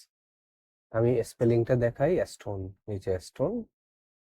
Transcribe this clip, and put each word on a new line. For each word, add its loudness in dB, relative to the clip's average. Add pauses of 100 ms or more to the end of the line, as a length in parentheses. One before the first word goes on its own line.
(920)
আমি 2
স্পেলিংটা 2
দেখাই, 2
অ্যাস্টন, -6 (140)
এই -6
যে -8
অ্যাস্টন। -4 (600)